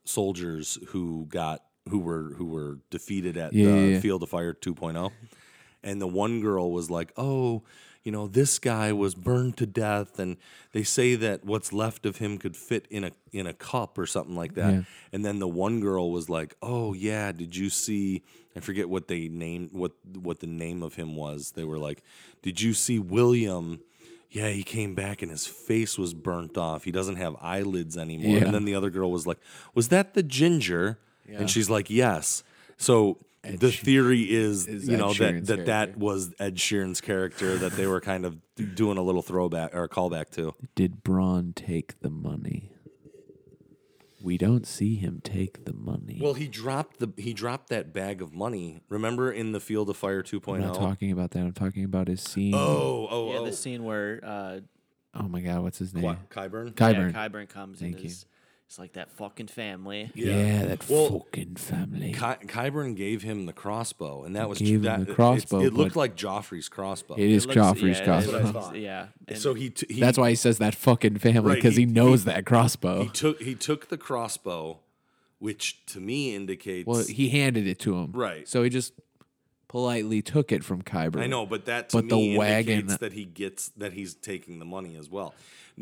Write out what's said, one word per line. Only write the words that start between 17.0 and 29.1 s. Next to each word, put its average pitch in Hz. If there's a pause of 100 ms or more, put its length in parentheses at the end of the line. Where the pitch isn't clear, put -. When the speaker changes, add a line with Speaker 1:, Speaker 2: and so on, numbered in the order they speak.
Speaker 1:
did 85
you 95
see," 98 (320)
I 87
forget 95
what 92
they 82
named, 85
what, 90 (220)
what 90
the 82
name 82
of 80
him 78
was. 73
They 82
were 78
like, 73 (400)
"Did 92
you 110
see 117
William? 95 (500)
Yeah, 107
he 101
came 104
back 98
and 85
his 76
face -
was 87
burnt 85
off. 80
He 90
doesn't 92
have 85
eyelids 90
anymore." 82
Speaker 2:
Yeah. 101
Speaker 1:
And 98
then 104
the 101
other 98
girl 92